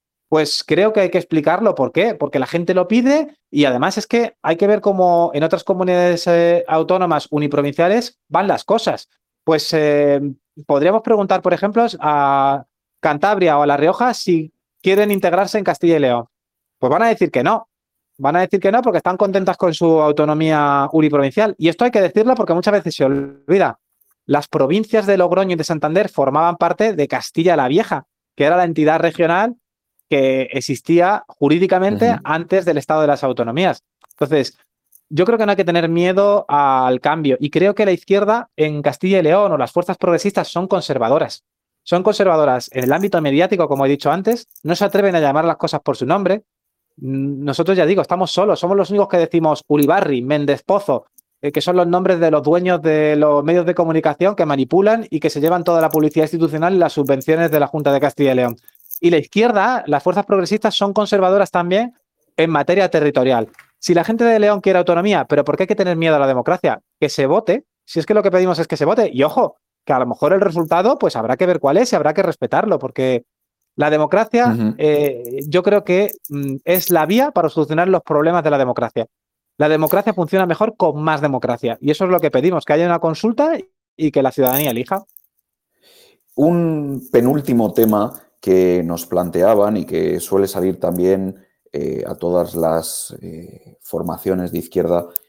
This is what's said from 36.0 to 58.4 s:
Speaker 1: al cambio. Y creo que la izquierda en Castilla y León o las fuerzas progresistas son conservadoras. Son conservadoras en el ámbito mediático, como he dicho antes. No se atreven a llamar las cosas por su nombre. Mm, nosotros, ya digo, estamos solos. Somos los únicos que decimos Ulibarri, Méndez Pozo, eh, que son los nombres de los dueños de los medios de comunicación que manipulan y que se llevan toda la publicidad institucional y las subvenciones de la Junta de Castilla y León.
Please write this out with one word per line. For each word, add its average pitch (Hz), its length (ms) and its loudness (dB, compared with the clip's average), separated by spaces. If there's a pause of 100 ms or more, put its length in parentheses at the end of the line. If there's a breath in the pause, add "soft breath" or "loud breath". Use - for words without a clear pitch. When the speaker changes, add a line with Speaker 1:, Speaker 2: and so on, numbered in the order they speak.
Speaker 1:
al 131 540 2
cambio. 147 380 0
Y 147 100 -4
creo 196 260 0
que 208 100 0
la 190 60 2
izquierda 202 640 -2
en 151 260 -2
Castilla 185 380 0
y 165 40 2
León 185 280 2
o 151 60 0
las 123 140 -4
fuerzas 175 260 -2
progresistas 180 500 -2
son 180 200 -6
conservadoras. 139 760 -2 (400)
Son 175 180 0
conservadoras 165 720 2
en 127 140 -4
el 135 80 2
ámbito 185 280 0
mediático, 160 460 0
como 139 180 0
he 135 40 2
dicho 143 220 0
antes. 208 360 -2 (160)
No 165 120 -2
se 202 100 0
atreven 196 300 2
a 165 40 2
llamar 151 260 0
las 160 120 -2
cosas 156 240 -4
por 139 160 -4
su 131 80 -6
nombre. 190 380 0 (540)
Mm, 135 460 -6
nosotros, 165 340 0
ya 165 80 4
digo, 180 160 2
estamos 180 300 -2
solos. 185 280 0
Somos 190 180 0
los 180 120 0
únicos 202 200 0
que 180 80 0
decimos 160 500 0
Ulibarri, 147 540 2
Méndez 143 420 -2
Pozo, 190 420 -2 (360)
eh, 143 100 -4
que 143 100 -2
son 180 140 0
los 175 120 2
nombres 180 320 0
de 165 120 2
los 151 120 2
dueños 175 380 0
de 151 340 2
los 147 280 2
medios 170 220 2
de 175 100 0
comunicación 165 600 0
que 170 100 0
manipulan 180 640 0
y 156 100 -4
que 156 100 -2
se 147 120 -4
llevan 165 220 0
toda 165 180 2
la 156 80 2
publicidad 156 360 0
institucional 160 500 -2
y - 20 2
las 165 160 2
subvenciones 151 580 0
de 151 80 2
la 139 80 2
Junta 147 260 -2
de 135 60 2
Castilla 139 320 0
y 127 40 0
León. 123 200 0 (460 loud breath)